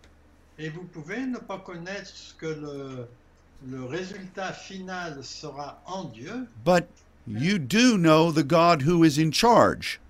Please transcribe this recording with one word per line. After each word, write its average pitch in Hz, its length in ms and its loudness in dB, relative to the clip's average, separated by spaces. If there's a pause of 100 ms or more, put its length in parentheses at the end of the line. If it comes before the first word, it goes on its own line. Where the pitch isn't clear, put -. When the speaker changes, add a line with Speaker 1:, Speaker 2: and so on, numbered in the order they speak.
(580)
Speaker 1:
et 156 120 -10
vous 180 140 -14
pouvez 196 420 -10
ne 247 120 -4
pas 190 200 -10
connaître 190 500 -12
ce - 240 -20
que - 140 -12
le, 139 600 -10 (600)
le 131 160 -10
résultat 185 680 -10
final 180 680 -12
sera 143 640 -16
en 185 200 -10
Dieu, 156 420 -12 (180)
Speaker 2:
But 175 220 2 (420)
you 151 300 -2
do 214 400 4
know 160 340 6
the 151 140 2
God 165 360 4
who 165 220 4
is 147 140 4
in 160 140 2
charge. 147 760 4